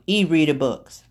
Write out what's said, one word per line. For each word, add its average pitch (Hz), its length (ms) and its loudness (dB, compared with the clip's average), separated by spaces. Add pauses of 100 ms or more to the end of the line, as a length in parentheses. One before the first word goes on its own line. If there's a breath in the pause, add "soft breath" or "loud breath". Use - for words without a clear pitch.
e-reader 165 460 2
books. 135 580 -6